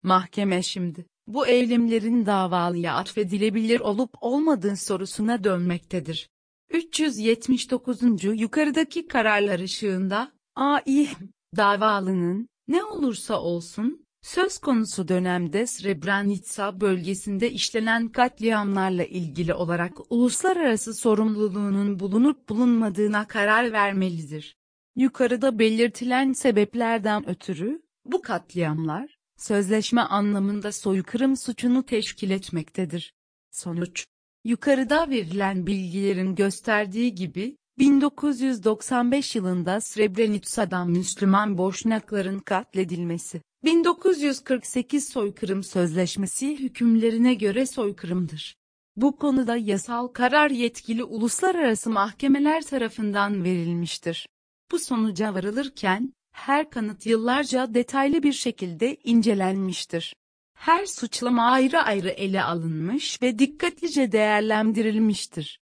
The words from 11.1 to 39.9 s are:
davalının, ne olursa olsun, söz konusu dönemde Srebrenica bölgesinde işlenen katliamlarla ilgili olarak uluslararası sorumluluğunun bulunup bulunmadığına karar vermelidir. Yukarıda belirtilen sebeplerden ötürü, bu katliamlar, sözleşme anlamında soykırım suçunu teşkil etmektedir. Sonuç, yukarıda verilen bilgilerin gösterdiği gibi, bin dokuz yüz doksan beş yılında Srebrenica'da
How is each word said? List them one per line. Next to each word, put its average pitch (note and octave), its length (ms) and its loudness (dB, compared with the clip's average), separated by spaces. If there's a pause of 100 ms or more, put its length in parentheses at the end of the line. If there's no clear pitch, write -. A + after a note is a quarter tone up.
davalının, G3+ 920 2 (200)
ne F4 160 2
olursa B3+ 560 -2
olsun, F3 680 -4 (160)
söz - 360 -2
konusu A3 500 -2
dönemde F3+ 580 0
Srebrenica G3 1120 -4
bölgesinde G3 680 -2
işlenen A3+ 580 -2
katliamlarla G3+ 960 0
ilgili E3+ 500 -4
olarak F3 580 -4
uluslararası A#3+ 840 0
sorumluluğunun G#3 1040 0
bulunup A3+ 480 2
bulunmadığına G#3+ 800 2
karar A3 460 2
vermelidir. F#3 840 -2 (400)
Yukarıda B3 600 2
belirtilen A#3+ 760 2
sebeplerden G#3+ 960 0
ötürü, F#3+ 540 -6 (220)
bu F#4 180 -4
katliamlar, E3+ 960 -4 (220)
sözleşme G#3 640 0
anlamında G3+ 720 0
soykırım A3+ 640 0
suçunu B3 460 0
teşkil G#3+ 480 -4
etmektedir. F3 840 -6 (380)
Sonuç, - 560 -8 (380)
yukarıda C4+ 680 2
verilen F#3+ 560 -2
bilgilerin F#3+ 680 -2
gösterdiği G#3 800 0
gibi, F#3 420 -8 (220)
bin C#4 220 6
dokuz C#4+ 400 0
yüz B3+ 240 -2
doksan A#3+ 480 2
beş C#4 240 -2
yılında F#3 440 0
Srebrenica'da G#3 1040 0